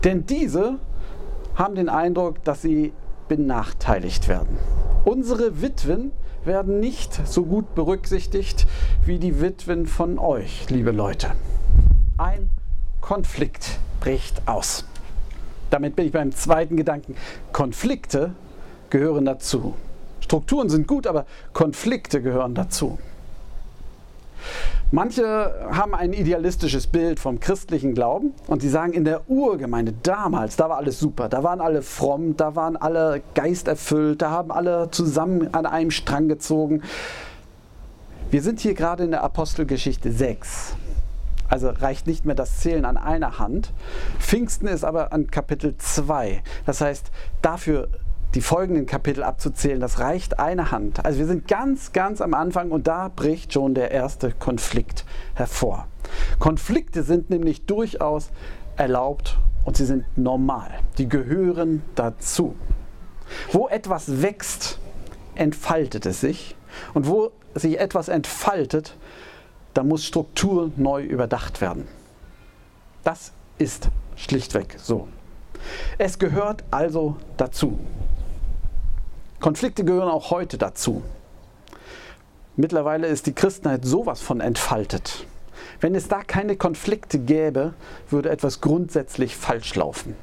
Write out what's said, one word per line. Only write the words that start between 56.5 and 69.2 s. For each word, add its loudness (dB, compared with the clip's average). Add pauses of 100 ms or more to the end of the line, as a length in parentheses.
sind 2
nämlich 0
durchaus -2 (480)
erlaubt 2 (280)
und 2
sie 6
sind 2 (100)
normal. 0 (280)
Die 0
gehören 2 (140)
dazu. -2 (960)
Wo 4
etwas -2
wächst, -4 (560)
entfaltet -2
es -2
sich. -4 (380)
Und 2
wo 2 (220)
sich 0
etwas 0
entfaltet, -2 (800)